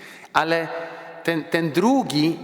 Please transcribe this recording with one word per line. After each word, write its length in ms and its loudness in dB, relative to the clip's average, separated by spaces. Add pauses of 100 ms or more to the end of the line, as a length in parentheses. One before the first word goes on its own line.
(320)
Ale 340 2 (560)
ten, 200 0
ten 280 0
drugi 720 2